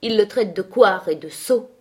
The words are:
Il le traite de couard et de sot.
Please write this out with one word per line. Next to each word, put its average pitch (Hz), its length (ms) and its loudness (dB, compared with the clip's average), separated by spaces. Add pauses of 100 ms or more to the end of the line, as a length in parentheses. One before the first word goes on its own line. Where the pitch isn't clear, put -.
Il 220 160 -4
le 208 100 4
traite 208 280 -2
de 190 60 -6
couard 190 460 2
et 160 80 -2
de 156 140 -14
sot. 247 400 -4 (120)